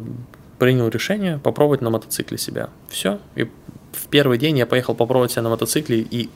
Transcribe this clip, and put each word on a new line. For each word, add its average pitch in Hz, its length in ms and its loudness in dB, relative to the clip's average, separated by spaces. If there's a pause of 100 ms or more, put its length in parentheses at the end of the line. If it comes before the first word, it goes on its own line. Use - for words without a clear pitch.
(580)
принял 127 300 4
решение 180 500 -2
попробовать 143 440 2
на 117 80 0
мотоцикле - 480 -4
себя. - 300 -6 (200)
Всё. 202 300 -2 (180)
И - 100 0 (460)
В - 160 -12
первый 139 300 4
день 151 200 0
я 117 80 2
поехал 123 280 0
попробовать 120 380 2
себя 120 100 -2
на 113 80 0
мотоцикле, 117 500 0
и 113 360 -4